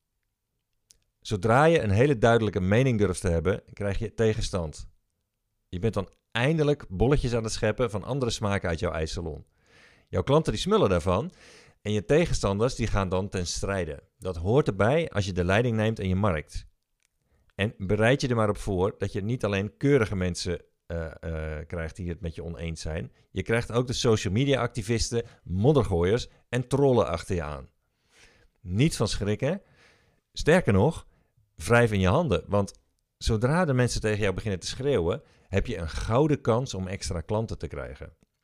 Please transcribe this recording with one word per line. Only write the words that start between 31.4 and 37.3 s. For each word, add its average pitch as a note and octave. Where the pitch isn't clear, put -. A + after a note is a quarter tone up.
wrijf A#2
in G2+
je F#2
handen. A2+
Want G2
zodra B2
de C#3+
mensen B2
tegen G#2+
jou G2
beginnen F#2+
te -
schreeuwen, B2
heb -
je F2+
een E2
gouden C3+
kans B2
om F#2
extra F#2+
klanten G#2+